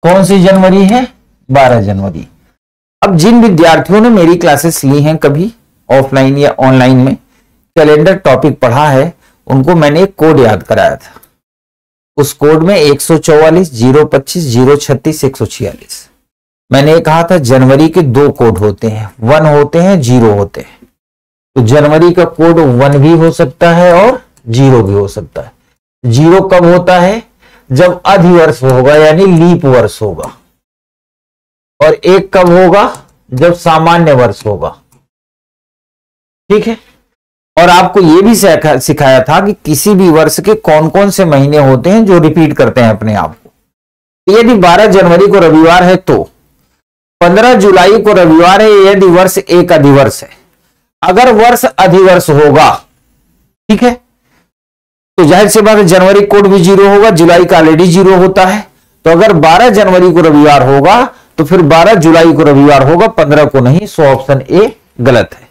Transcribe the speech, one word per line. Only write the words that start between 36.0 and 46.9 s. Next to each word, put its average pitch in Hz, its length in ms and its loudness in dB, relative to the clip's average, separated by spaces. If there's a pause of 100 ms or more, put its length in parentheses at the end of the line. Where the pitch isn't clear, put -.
ठीक 208 160 -2
है, 226 120 -8 (800)
और 175 120 2
आपको 180 300 0
ये 170 220 2
भी 226 120 2
सिखा-, 156 460 -2
सिखाया 131 400 0
था 180 260 -2
कि 208 60 -4
किसी 151 420 -4
भी 185 160 2
वर्ष 156 300 -2
के 214 140 -2
कौन 156 340 -2
कौन 202 220 -2
से 190 140 -2
महीने 147 340 0
होते 131 320 0
हैं 226 160 2
जो 185 120 2
repeat 156 380 0
करते 123 240 -2
हैं 113 100 2
अपने 107 240 -4
आप 80 240 -8
को। - 140 -20 (800)
यदि 233 220 2
बारह 185 320 2
जनवरी 180 400 2
को 190 120 2
रविवार 165 440 2
है 180 140 2
तो 107 260 -4 (1000)